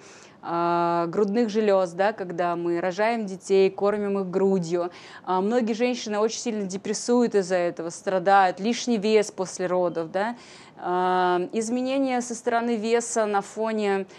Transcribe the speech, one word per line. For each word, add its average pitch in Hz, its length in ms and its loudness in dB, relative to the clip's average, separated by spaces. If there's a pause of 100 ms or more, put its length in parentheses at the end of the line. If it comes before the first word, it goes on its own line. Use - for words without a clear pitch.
(420)
а, 170 680 0
грудных 208 420 0
желез, 196 400 2
да, 190 240 0
когда 175 420 -4
мы 170 240 -2
рожаем 208 460 0
детей, 190 440 2
кормим 202 500 0
их 185 100 -4
грудью. 180 580 0 (380)
А, 185 160 0
многие 226 320 0
женщины 233 440 -2
очень 226 220 0
сильно 214 240 -4
депрессуют 208 720 0
из-за 185 220 2
этого, 175 340 -2
страдают, 185 680 2
лишний 233 380 -2
вес 208 340 2
после 185 360 -6
родов, 170 440 -2
да. 208 260 -4 (460)
А, 180 600 2 (100)
изменения 254 720 0
со 240 120 -8
стороны 233 420 0
веса 226 500 0
на 202 160 0
фоне 208 640 -2 (120)